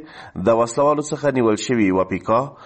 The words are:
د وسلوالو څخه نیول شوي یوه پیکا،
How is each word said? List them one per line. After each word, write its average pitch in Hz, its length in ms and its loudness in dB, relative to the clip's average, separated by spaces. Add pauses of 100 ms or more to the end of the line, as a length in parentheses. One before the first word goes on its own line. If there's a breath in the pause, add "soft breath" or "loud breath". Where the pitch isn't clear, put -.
(460 loud breath)
د - 20 0
وسلوالو 139 540 2
څخه 143 320 -2
نیول 113 220 2
شوي 113 300 0
یوه 92 180 2
پیکا، 98 360 -2 (260 loud breath)